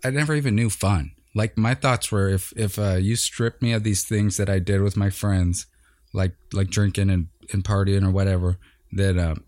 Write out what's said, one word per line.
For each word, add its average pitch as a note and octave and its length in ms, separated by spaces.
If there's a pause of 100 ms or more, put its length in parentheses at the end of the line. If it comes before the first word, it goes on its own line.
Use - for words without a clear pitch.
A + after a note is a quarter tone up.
I C3 80
never D3 240
even C#3 220
knew A2+ 140
fun. F#2+ 420 (240)
Like, G#2+ 220
my A2+ 160
thoughts C3 380
were, G2 160
if, G2 280
if, G#2 220
uh, G2+ 160
you G2 220
strip - 440
me A#2 120
of A2 100
these G#2 220
things G#2 320
that G2 120
I G2 120
did G2 220
with G2+ 140
my G2 140
friends, F#2 560 (460)
like, F#2+ 220 (180)
like G2 160
drinking G2 420
and, F2 180 (240)
and G2 120
partying G2 420
or F#2+ 40
whatever, F#2 480 (340)
then, F#2+ 260
uh, E2 160 (140)